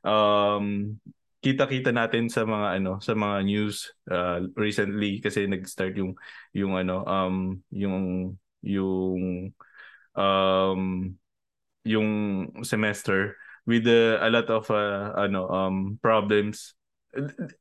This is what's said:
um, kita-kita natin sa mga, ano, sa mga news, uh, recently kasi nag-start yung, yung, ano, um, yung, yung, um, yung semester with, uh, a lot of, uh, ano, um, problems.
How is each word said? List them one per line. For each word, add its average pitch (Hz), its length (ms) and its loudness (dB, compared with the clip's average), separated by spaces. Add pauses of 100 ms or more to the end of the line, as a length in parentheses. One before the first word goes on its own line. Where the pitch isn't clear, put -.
um, 104 960 2 (460)
kita-kita 135 500 0
natin 117 380 0
sa 117 120 0
mga, 104 380 0
ano, 95 180 -2
sa 113 140 -2
mga 101 320 0
news, 104 480 -2 (160)
uh, 87 320 0 (140)
recently 104 680 -2
kasi 101 240 -2
nag-start 95 500 -4
yung, 92 200 -4 (400)
yung, 98 200 0
ano, 92 300 -2
um, 92 640 -2
yung, 95 680 -2 (280)
yung, 92 880 -2 (640)
um, 95 680 2 (1000)
yung 110 260 2 (540)
semester 101 720 0 (280)
with, 117 220 4
uh, 117 320 6
a 110 100 2
lot 117 200 2
of, 110 220 0
uh, 104 440 0
ano, 98 320 0
um, 95 540 0
problems. 104 720 2 (840)